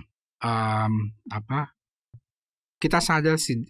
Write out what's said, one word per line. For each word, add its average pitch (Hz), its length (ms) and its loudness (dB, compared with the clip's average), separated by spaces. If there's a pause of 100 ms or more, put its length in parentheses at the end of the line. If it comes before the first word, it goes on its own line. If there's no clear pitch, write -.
(400)
em, 110 540 0 (340)
apa, 131 480 -4 (1000)
kita 165 260 2
sadar 160 340 2
sih, 123 340 -2